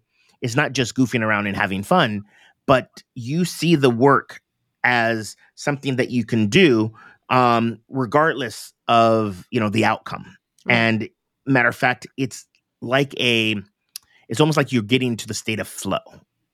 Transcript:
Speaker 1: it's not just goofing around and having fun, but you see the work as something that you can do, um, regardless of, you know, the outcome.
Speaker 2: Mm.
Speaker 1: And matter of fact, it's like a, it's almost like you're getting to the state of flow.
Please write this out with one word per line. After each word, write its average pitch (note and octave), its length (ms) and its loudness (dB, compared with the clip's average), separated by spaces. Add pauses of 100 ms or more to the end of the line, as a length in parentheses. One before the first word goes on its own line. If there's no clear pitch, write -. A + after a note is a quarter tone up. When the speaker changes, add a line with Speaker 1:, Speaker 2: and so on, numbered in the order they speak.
(420)
Speaker 1:
it's A#2 140 -4
not C#3+ 180 0
just B2 220 -4
goofing B2 280 0
around G#2+ 240 -2
and G2 100 -4
having G2 240 -2
fun, A2+ 420 0 (440)
but C3 220 2 (260)
you C#3+ 300 -4
see E3 300 0
the C3+ 140 4
work B2 520 2 (420)
as A#2 520 0 (200)
something C#3 400 -4
that A#2+ 160 0
you A#2+ 140 -2
can A2 220 0
do, A2+ 460 4 (360)
um, A#2+ 500 2 (100)
regardless C3 840 -2 (140)
of, A2+ 600 2
you B2 100 -2
know, G#2+ 100 0
the G#2+ 160 0
outcome. F#2+ 520 -6 (300)
Speaker 2:
Mm. B2 40 0
Speaker 1:
And A2+ 380 0 (380)
matter B2 220 2
of A#2 60 -4
fact, B2 300 -2 (100)
it's C3+ 300 -8 (340)
like C3+ 400 -2
a, A2+ 360 0 (760)
it's A#2 100 -4
almost D3+ 180 2
like C#3 140 0
you're A#2 120 0
getting A#2+ 340 -2
to - 100 -12
the G#2+ 60 -8
state G#2+ 260 -6
of F#2+ 80 -8
flow. - 300 -6 (560)